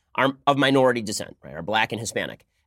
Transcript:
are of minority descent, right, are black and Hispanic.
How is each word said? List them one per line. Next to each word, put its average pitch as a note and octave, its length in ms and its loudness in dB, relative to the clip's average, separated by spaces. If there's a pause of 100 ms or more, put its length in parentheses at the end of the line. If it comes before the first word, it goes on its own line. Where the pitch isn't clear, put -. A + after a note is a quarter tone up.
(140)
are C3+ 200 2 (120)
of C#3+ 100 4
minority C3 460 4
descent, - 400 -8
right, C#2 120 -16
are D#2+ 80 -10
black A2 280 0
and A2 100 -8
Hispanic. F#2 460 -8 (200)